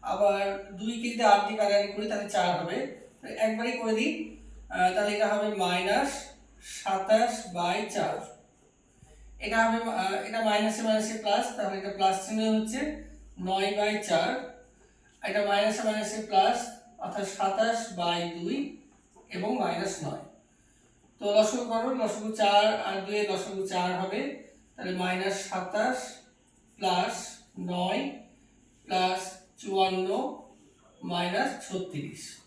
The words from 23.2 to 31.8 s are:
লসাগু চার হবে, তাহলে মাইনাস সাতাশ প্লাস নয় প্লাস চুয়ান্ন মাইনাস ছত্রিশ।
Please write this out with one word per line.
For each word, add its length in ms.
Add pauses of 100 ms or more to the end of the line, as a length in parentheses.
লসাগু 360
চার 220 (120)
হবে, 200 (520)
তাহলে 200 (100)
মাইনাস 320 (140)
সাতাশ 480 (800)
প্লাস 360 (460)
নয় 420 (840)
প্লাস 340 (400)
চুয়ান্ন 500 (1000)
মাইনাস 380 (160)
ছত্রিশ। 560 (240)